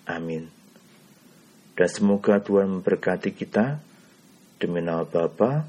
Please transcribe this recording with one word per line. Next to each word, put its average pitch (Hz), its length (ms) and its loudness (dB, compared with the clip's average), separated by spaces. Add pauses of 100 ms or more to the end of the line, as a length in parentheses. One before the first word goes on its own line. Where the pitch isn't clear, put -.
Amin. 82 480 -8 (1300)
Dan 87 160 4
semoga 101 480 2
Tuhan 98 400 2
memberkati 95 560 0
kita, 127 400 -2 (800)
demi 87 240 -4
nama 82 240 -2
Bapa 107 640 0